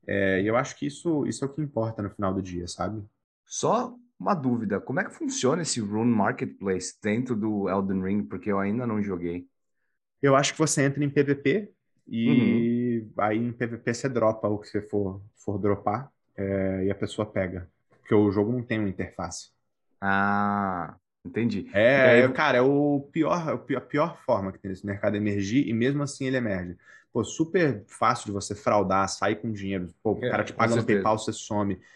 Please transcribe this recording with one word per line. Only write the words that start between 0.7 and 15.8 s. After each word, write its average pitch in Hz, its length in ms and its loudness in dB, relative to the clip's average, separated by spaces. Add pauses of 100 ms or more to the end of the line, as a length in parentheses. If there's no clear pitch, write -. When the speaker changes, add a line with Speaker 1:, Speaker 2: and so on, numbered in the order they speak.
Speaker 1:
que 143 100 -4
isso, 147 400 -2
isso 117 160 -4
é 139 40 0
o 139 60 -16
que 156 80 -4
importa 113 400 -4
no 101 80 -4
final 98 240 -2
do 95 80 0
dia, 90 260 -6
sabe? 101 360 -6 (420)
Speaker 2:
Só 214 500 -2 (240)
uma 92 140 0
dúvida, 117 460 0
como 135 220 -4
é - 20 -4
que - 100 -10
funciona 175 500 -2
esse - 180 -4
Rune 110 340 0
Marketplace 101 880 -2
dentro 117 320 -2
do 104 340 -2
Elden 98 340 0
Ring? 98 200 0
Porque 98 280 -6
eu 98 80 0
ainda 107 280 -2
não 107 160 0
joguei. 87 440 -6 (760)
Speaker 1:
Eu 139 140 6
acho 143 180 4
que - 60 -6
você 151 240 2
entra 139 200 0
em 143 60 0
P 143 140 4
V 143 120 0
P 180 380 0 (340)
e 113 180 -2
Speaker 2:
Uhum. 117 460 4 (460)
Speaker 1:
aí 107 200 2
em 120 160 -2
P 120 140 -4
V 117 120 -8
P 120 140 -2
você 131 160 -4
dropa 113 400 2
o 104 100 -2
que - 80 -18
você 101 140 -4
for, 98 400 -4 (140)
for 101 240 -4
dropar, 104 520 -2 (240)